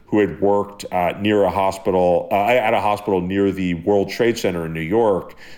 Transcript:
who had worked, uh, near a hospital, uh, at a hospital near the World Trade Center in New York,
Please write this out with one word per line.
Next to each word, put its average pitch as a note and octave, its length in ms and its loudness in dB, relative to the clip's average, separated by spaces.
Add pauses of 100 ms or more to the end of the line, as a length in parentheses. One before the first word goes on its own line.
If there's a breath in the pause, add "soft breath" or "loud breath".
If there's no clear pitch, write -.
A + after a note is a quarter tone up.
who A2 120 0
had F2 220 0
worked, G2+ 500 0
uh, F2 300 0
near G#2 240 2
a F2+ 60 2
hospital, F#2 840 0
uh, - 20 2
at A2+ 380 2
a G#2 80 2
hospital G#2 400 0
near G2 320 0
the F2+ 220 -2
World G2 340 0
Trade A#2 300 0
Center F2 260 -2
in D#2+ 80 -8
New D#2+ 80 -6
York, F#2+ 560 0 (220 loud breath)